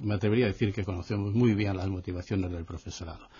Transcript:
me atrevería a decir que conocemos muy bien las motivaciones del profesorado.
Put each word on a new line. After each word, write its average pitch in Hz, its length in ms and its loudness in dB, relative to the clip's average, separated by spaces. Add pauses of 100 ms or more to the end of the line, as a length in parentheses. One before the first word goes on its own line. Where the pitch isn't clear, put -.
me 104 140 0
atrevería 107 300 4
a - 20 4
decir 101 260 0
que 104 100 -4
conocemos 101 500 -2
muy 117 200 6
bien 98 240 0
las 92 120 -2
motivaciones 92 640 -2
del 82 140 -6
profesorado. 82 640 -12 (100)